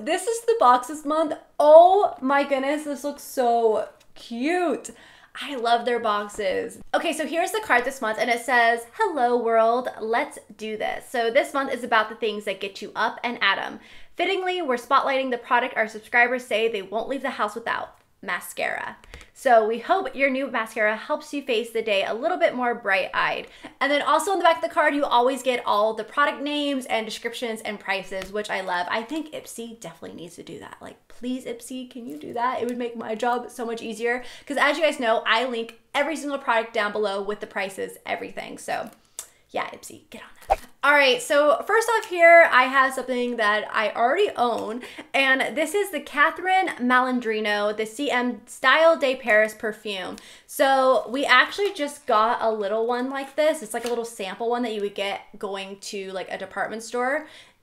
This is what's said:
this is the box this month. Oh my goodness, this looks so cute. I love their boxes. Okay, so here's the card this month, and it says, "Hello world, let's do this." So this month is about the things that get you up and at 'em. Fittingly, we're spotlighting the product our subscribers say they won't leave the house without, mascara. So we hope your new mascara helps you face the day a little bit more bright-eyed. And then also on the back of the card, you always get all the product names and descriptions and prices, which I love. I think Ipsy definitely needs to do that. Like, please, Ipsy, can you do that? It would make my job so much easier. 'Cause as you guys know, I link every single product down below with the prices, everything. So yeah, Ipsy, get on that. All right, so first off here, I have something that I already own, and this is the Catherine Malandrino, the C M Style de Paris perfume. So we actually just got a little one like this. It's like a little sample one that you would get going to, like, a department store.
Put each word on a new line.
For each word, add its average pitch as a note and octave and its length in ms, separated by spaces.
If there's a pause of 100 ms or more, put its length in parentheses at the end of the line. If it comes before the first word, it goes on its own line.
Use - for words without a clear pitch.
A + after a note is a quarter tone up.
this E4 260
is A#4 140
the A4+ 180
box B3+ 280
this D4+ 180
month. D#4 280 (240)
Oh E4+ 640
my C#4 220
goodness, C#4+ 400
this C#4+ 200
looks C#4+ 180
so A#3 680 (260)
cute. D4 760 (500)
I C4+ 160
love A#3 300
their A#3+ 140
boxes. G#3 800 (140)
Okay, D#4+ 200
so D#4 120
here's E4+ 260
the G#4+ 100
card A#3+ 240
this - 160
month, A3 180
and A#3 100
it A#3+ 120
says, A#3 520
"Hello C4 440
world, A3+ 520 (120)
let's A#3+ 380 (180)
do G#3+ 180
this." - 320
So A#3 220
this C#4+ 240
month C#4 180
is B3 120
about A#3 260
the A3+ 60
things G#3 300
that G3 140
get G3 220
you G3+ 140
up A3+ 280
and A#3+ 180
at G3 180
'em. - 200 (380)
Fittingly, F#4 460
we're C4+ 120
spotlighting C4 540
the A#3 80
product A#3+ 400
our A3 100
subscribers B3 580
say A3+ 220
they G#3+ 140
won't F#3+ 260
leave B3+ 140
the C4+ 80
house - 260
without, - 440 (220)
mascara. - 760 (400)
So A3+ 300
we A3+ 120
hope F4+ 360
your C#4 140
new C4+ 180
mascara A3 480
helps - 380
you C#4+ 80
face A#3 300
the A3+ 100
day G3+ 240
a - 80
little D#4 240
bit E4 180
more B3 180
bright-eyed. F#3 720 (340)
And C#4 100
then D4 100
also D#4 300
on F#4+ 60
the F4 80
back E4 100
of E4 60
the E4 120
card, D4+ 220
you C#4+ 80
always B3+ 400
get B3+ 220
all G#3+ 280
the G#3+ 120
product C#4+ 360
names C#4+ 440
and A3 200
descriptions A3+ 540
and G#3 180
prices, F#3+ 540
which G#3 180
I G3 120
love. F3+ 280
I A3 140
think D4+ 300
Ipsy A3+ 440
definitely - 380
needs F3 200
to - 80
do D#3+ 160
that. - 200
Like, - 300
please, B3+ 340
Ipsy, B3+ 480
can A#3+ 160
you D4 100
do D4 140
that? A#3 300
It A#3+ 80
would A#3+ 80
make A#3+ 180
my A3+ 180
job A#3+ 380
so A#3+ 140
much A3+ 160
easier. A#3 420 (240)
'Cause C#4 100
as D4 200
you E4+ 60
guys D4 180
know, A3+ 260
I A3+ 160
link A#3 380 (120)
every C#4+ 220
single C#4 240
product A3+ 340
down G#3 200
below G3+ 280
with G3+ 200
the - 60
prices, F#3+ 580
everything. - 520
So - 320 (640)
yeah, - 180
Ipsy, - 400
get - 120
on - 80 (200)
that. - 100 (240)
All C#4 80
right, C4+ 300
so D4 440
first A4 320
off G#4 100
here, E4+ 440
I B3+ 140
have C4 280
something B3 440
that G#3+ 340
I G#3+ 200
already D4 440
own, A3+ 480 (300)
and C4 420
this D#4 180
is G4 180
the D4 100
Catherine D#4+ 640 (100)
Malandrino, A3 1000
the A3 100
C C#4+ 260
M B3 360
Style D#4 500
de C4 180
Paris A3 380
perfume. G#3 640 (280)
So C4 640
we C4 160
actually D4 480
just C#4+ 320
got A3 360
a A3+ 100
little A3 340
one B3 240
like C#4 280
this. D4+ 260
It's G#3 100
like A#3 120
a A#3+ 40
little A#3 140
sample G#3+ 460
one A#3+ 140
that A3 100
you G#3+ 80
would G3+ 140
get G3 260 (180)
going G3 400 (120)
to, G3 200
like, F3+ 180
a F#3+ 80
department F#3+ 460
store. C4 420 (380)